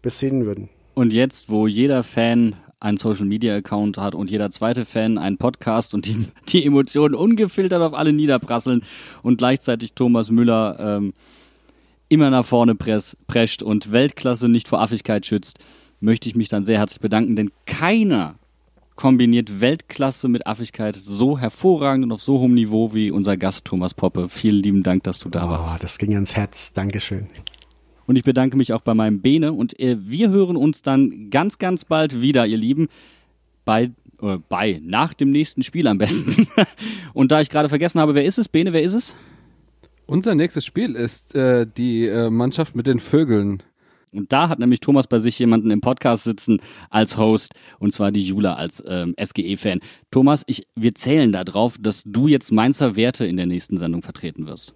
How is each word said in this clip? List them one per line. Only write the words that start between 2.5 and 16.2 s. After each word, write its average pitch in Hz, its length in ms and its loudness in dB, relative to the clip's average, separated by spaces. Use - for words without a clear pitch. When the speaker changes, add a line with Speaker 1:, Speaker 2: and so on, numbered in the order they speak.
Speaker 2:
einen 104 180 -2
Social-Media-Account 104 1000 -2
hat 98 160 -6
und 92 160 -6
jeder 104 180 -2
zweite 117 360 -4
Fan 110 340 0
einen 95 180 -4
Podcast 120 560 -2
und 110 140 -4
die, 107 220 -4
die 165 160 4
Emotionen 143 480 2
ungefiltert 190 680 2
auf 165 140 0
alle 151 180 2
niederprasseln 127 680 0
und 120 160 2
gleichzeitig 123 560 -2
Thomas 117 380 0
Müller, 113 480 2
ähm, 101 340 -4
immer 151 220 6
nach 127 120 4
vorne 117 300 4
press-, 107 420 -4
prescht - 340 0
und 107 300 0
Weltklasse 123 580 0
nicht 117 180 2
vor - 140 0
Affigkeit 107 460 -2
schützt, - 320 -4
möchte 113 280 0